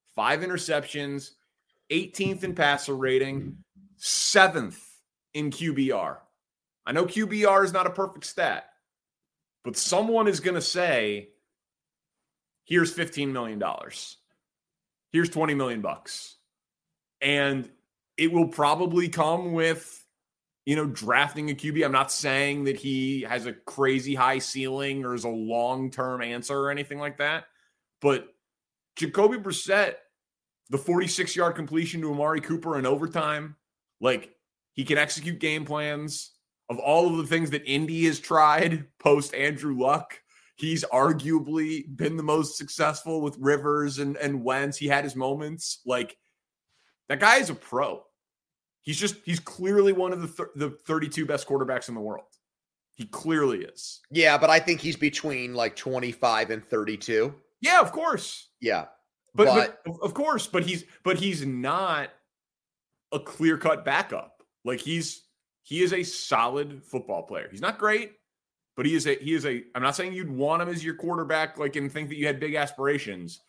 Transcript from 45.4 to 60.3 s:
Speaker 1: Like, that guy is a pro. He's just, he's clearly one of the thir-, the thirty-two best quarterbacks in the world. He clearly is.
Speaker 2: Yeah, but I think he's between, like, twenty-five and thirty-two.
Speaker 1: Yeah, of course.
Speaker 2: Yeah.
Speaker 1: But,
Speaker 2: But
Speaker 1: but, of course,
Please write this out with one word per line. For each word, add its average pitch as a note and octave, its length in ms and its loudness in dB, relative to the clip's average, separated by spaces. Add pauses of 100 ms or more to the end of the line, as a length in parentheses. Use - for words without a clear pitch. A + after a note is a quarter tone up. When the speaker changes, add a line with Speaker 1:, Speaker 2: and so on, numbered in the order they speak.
Speaker 1:
Like, B2 300 -2 (920)
that C3+ 120 -2
guy A3+ 160 8
is C4+ 140 2
a C#3+ 40 -6
pro. A#2+ 480 -4 (800)
He's D3 180 -6
just, G3+ 260 -2
he's E3+ 140 -2
clearly G3 540 4
one F#3 200 0
of F3 100 -6
the D#3+ 60 -6
thir-, - 280 -10
the C#3 140 -4
thirty-two D#3 560 -4
best C#3+ 200 -2
quarterbacks C3 420 -2
in A#2+ 60 -10
the A2+ 60 -8
world. G#2 260 -8 (720)
He B2 80 -10
clearly C#3+ 580 0
is. - 380 -14 (100)
Speaker 2:
Yeah, D3+ 280 6
but - 120 6
I D#3+ 80 10
think E3 220 0
he's D3+ 160 -4
between, C#3 580 -2
like, A#2 220 0
twenty-five A#2+ 760 0
and A2 140 -6
thirty-two. A2 720 0 (260)
Speaker 1:
Yeah, E4+ 200 6
of G3 120 4
course. - 560 -4 (120)
Speaker 2:
Yeah. G2+ 260 0 (480)
Speaker 1:
But, G#3 120 6
Speaker 2:
But - 380 4
Speaker 1:
but, E3 180 -8
of - 120 -4
course, C#4+ 320 0